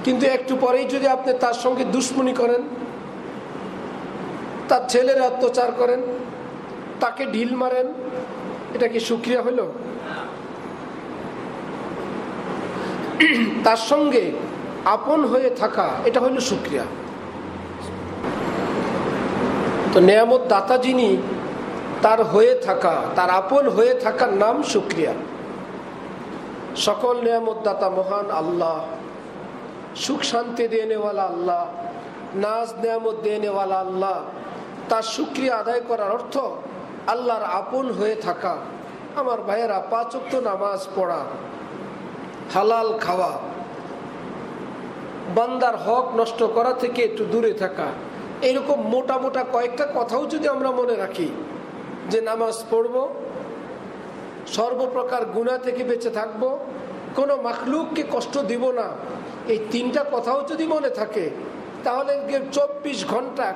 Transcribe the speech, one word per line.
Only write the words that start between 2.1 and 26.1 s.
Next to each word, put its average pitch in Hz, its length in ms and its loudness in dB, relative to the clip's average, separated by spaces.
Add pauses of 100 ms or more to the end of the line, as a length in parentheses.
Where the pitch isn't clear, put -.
করেন, 240 280 4 (2000)
তার 254 220 6
ছেলের 254 320 6
অত্যাচার 247 500 2
করেন, 247 300 4 (1000)
তাকে 254 260 0
ঢিল 233 300 0
মারেন, 254 320 2 (880)
এটা 233 140 2
কি 226 120 2
শুকরিয়া 233 420 2
হইল? 240 300 0 (4000)
তার 226 140 8
সঙ্গে 247 540 4 (540)
আপন 269 400 4
হয়ে 254 240 4
থাকা, 220 400 0 (160)
এটা - 140 4
হইল 262 200 2
শুকরিয়া। 143 440 -2 (3000)
তো 196 60 10
নেয়ামত 226 500 10
দাতা 208 280 6
যিনি, 247 400 4 (840)
তার 220 220 8
হয়ে 220 320 8
থাকা, 175 480 2 (120)
তার 180 140 6
আপন 233 400 6
হয়ে 233 240 6
থাকার 226 400 2
নাম 226 300 4
শুকরিয়া। 160 500 2 (1600)